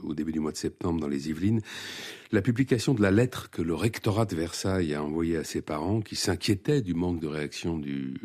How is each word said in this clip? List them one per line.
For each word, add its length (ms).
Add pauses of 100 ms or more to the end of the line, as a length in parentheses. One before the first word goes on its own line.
au 100
début 180
du 80
mois 120
de 60
septembre 420
dans 80
les 220
Yvelines. 320 (720)
La 100
publication 520
de 80
la 100
lettre 400
que 100
le 120
rectorat 520
de 100
Versailles 580
a 100
envoyée 340
à 60
ses 180
parents, 400
qui 140
s'inquiétaient 680
du 120
manque 280
de 60
réaction 500
du 480